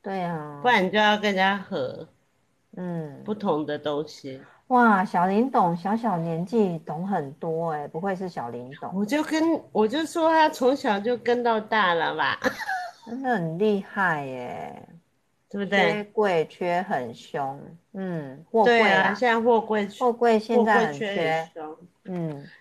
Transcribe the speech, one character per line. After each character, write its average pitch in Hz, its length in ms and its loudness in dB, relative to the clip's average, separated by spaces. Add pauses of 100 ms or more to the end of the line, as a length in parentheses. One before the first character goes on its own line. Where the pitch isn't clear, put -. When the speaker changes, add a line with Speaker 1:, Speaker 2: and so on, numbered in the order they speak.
Speaker 1:
对 196 180 -6
啊。 156 400 -6
Speaker 2:
不 247 60 0
然 214 180 4
你 185 60 -2
就 208 80 4
要 208 180 6
跟 208 160 0
人 - 20 -2
家 196 220 2
合。 160 500 -6 (680)
Speaker 1:
嗯。 160 460 -8
Speaker 2:
不 214 100 -6
同 180 320 -2
的 147 140 -4
东 147 280 -4
西。 135 320 -14 (280)
Speaker 1:
哇， 233 360 6
小 185 240 2
林 220 240 2
董 180 240 2
小 196 220 -2
小 220 200 -2
年 165 280 -4
纪 196 340 0
懂 160 260 -8
很 160 280 -4
多 165 380 -4
欸， 147 180 -6
不 165 100 -8
愧 190 160 -2
是 185 140 -8
小 127 200 -8
林 123 300 -12
董。 139 160 -10
Speaker 2:
我 208 100 0
就 285 160 0
跟， 311 400 0 (100)
我 214 140 2
就 294 200 -2
说 320 240 0
他 320 180 6
从 277 260 2
小 240 240 0
就 226 200 0
跟 240 260 0
到 226 160 2
大 214 340 2
了 156 220 0
吧。 139 240 0 (320)
<laughs> 719 340 -8
Speaker 1:
真 247 160 -8
的 262 100 -2
很 165 280 -2
厉 208 220 2
害 170 440 -2
耶。 123 640 -10 (600)
Speaker 2:
对 202 120 -6
不 190 80 -4
对？ 185 220 4
Speaker 1:
缺 208 120 -2 (100)
柜 180 340 2
缺 175 400 -2
很 123 260 -4
凶， 139 460 -8 (320)
嗯， 165 580 -8
货 226 140 2
柜 233 160 6
啊。 220 40 6
Speaker 2:
对 202 100 4
啊， 190 200 4
现 233 140 0
在 226 140 2
货 226 180 4
柜 214 260 -2
缺， 208 200 -6
Speaker 1:
货 233 80 4
柜 233 260 4
现 220 240 2
在 214 220 4
很 147 80 -4
缺。 139 160 -6
Speaker 2:
货 202 60 -4
柜 - 20 -
缺 160 240 0
很 165 120 -10
凶。 156 240 -12 (280)
Speaker 1:
嗯。 160 420 -6 (140)